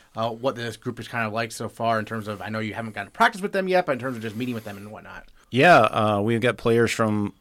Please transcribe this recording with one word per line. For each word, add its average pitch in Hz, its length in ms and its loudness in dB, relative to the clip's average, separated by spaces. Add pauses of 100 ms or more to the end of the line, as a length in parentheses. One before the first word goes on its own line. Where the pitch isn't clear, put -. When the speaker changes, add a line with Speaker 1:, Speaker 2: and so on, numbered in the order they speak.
(160)
Speaker 1:
uh, 113 140 -2
what 117 260 -4
this 117 220 -8
group - 220 -8
is 110 80 -12
kind 117 200 -4
of 104 60 -6
like 113 180 -4
so 117 180 -10
far 113 300 0
in 107 60 -6
terms 107 220 -8
of, 104 140 -8
I 95 80 -10
know 110 100 -4
you 107 140 -6
haven't 110 220 -10
gotten 101 120 -8
to - 40 -20
practice 226 300 0
with 196 100 -6
them 190 160 -4
yet, 180 180 2
but 151 60 -2
in 127 80 -2
terms 127 160 -6
of 110 80 -10
just 110 120 -8
meeting 123 200 -6
with 107 80 -8
them 101 140 -12
and 104 120 -14
whatnot. 95 360 -18 (260)
Speaker 2:
Yeah, 147 300 8
uh, 107 400 4
we've 113 180 2
got 117 180 2
players 117 340 4
from, 104 500 0